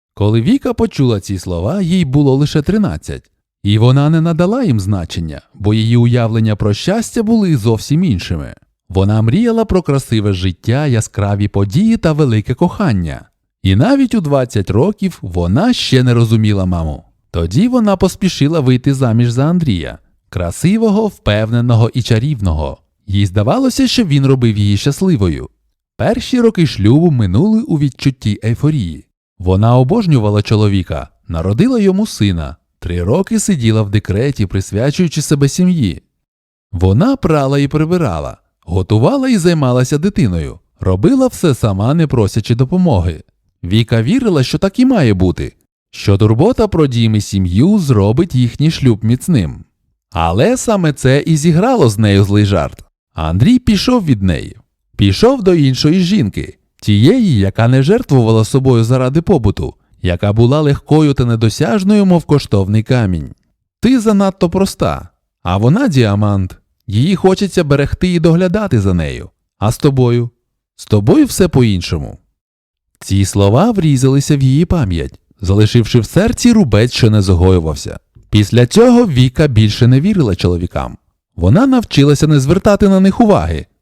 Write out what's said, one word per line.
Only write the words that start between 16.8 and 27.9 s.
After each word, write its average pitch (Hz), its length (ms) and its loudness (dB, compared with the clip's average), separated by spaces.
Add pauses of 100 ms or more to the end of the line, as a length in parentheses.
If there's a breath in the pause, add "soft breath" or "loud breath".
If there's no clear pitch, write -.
Тоді 87 360 -2
вона 220 300 0
поспішила 180 600 -2
вийти 127 340 0
заміж 120 380 0
за 127 140 -2
Андрія, 120 520 -2 (320)
красивого, 208 800 -2
впевненого 113 840 0
і 123 80 -2
чарівного. 101 760 -2 (300)
Їй 101 180 0
здавалося, 180 640 0
що - 160 0
він 143 220 0
робив 123 320 2
її 101 200 2
щасливою. 101 720 -2 (480)
Перші 233 440 -2
роки 220 260 2
шлюбу 127 440 2
минули 135 500 0
у 165 180 -4
відчутті 131 640 -4